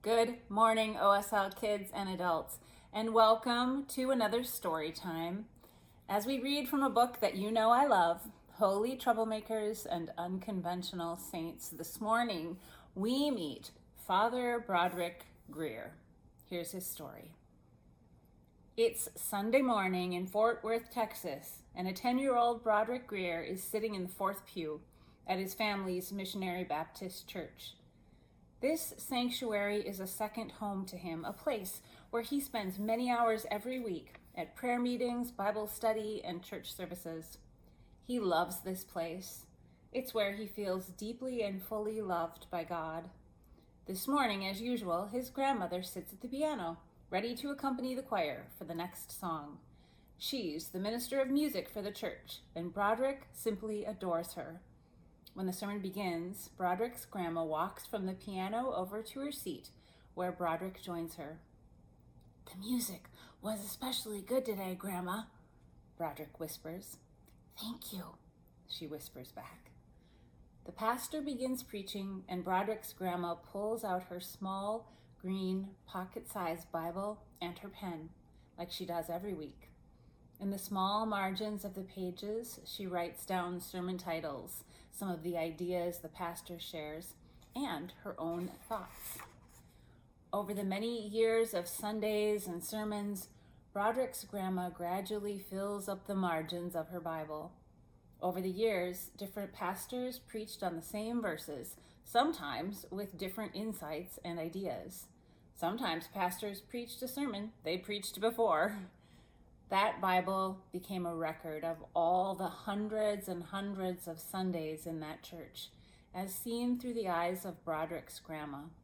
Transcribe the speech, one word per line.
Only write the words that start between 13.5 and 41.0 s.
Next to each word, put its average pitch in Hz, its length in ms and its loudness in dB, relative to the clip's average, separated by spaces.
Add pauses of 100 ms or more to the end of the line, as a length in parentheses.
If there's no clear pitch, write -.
Father 240 600 4
Broderick 175 580 2 (260)
Greer. 143 440 -6 (500)
Here's 175 280 -6
his 185 120 -6
story. - 480 -10 (1400)
It's - 380 4
Sunday 226 480 4
morning 190 500 4
in 180 140 -2
Fort 220 360 4
Worth, 233 280 0
Texas, 190 720 -4 (120)
and 185 140 -2
a 185 60 -2
ten-year-old 240 680 4
Broderick 226 440 4
Greer 180 340 0
is 185 220 -4
sitting 214 320 0
in 185 80 -2
the 180 80 -2
fourth 196 340 0
pew 156 380 -4 (440)
at 185 120 0
his 190 160 -2
family's 196 580 0
Missionary 185 520 -2
Baptist 165 640 -4
Church. - 460 -10 (880)
This 320 360 0
sanctuary 220 880 2
is 190 140 -4
a 190 60 -2
second 208 460 -2
home 196 340 -2
to 185 100 -10
him, 165 300 -4
a - 80 -4
place 214 480 -2 (280)
where 233 120 0
he 277 180 0
spends 196 380 -2
many 226 320 2
hours 226 400 4
every 240 280 -2
week 196 420 -6 (140)
at 165 220 -6
prayer 240 240 2
meetings, 240 500 2
Bible 208 360 0
study, 220 580 2
and 180 180 -4
church - 320 -8
services. 170 640 -8 (680)
He 247 120 0
loves 175 420 4
this 185 220 -4
place. 170 600 -6 (480)
It's 254 220 -2
where 202 180 4
he 208 140 -4
feels 190 400 -2
deeply 233 560 -4